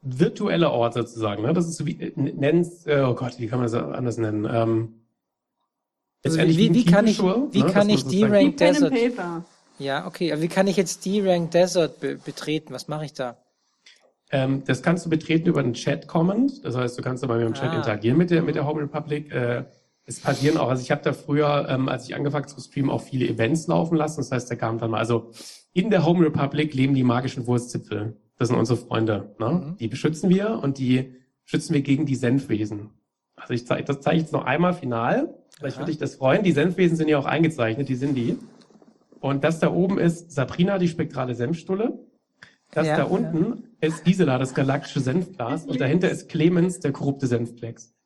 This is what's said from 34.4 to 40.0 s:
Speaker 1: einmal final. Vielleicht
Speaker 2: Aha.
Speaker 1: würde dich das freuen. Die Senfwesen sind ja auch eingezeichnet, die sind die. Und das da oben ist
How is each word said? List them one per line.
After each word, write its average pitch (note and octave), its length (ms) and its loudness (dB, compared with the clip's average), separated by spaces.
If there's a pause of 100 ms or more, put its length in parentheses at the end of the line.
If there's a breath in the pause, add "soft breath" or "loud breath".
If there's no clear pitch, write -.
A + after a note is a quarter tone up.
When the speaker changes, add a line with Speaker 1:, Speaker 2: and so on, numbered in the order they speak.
Speaker 1:
einmal E3+ 300 2
final. C3+ 600 -2 (220)
Vielleicht C3+ 200 -8
Speaker 2:
Aha. C3 60 -8
Speaker 1:
würde E3+ 80 -4
dich D#3 80 -6
das - 160 -6
freuen. D3+ 280 2
Die F#3 80 4
Senfwesen E3 460 4
sind D#3 100 0
ja D3+ 100 4
auch C#3 80 0
eingezeichnet, C3+ 640 0
die B2+ 80 -2
sind C#3 200 -2
die. A#2+ 220 -2 (840)
Und C#3 240 0
das D#3+ 140 0
da - 120 2
oben F#3 280 2
ist - 340 0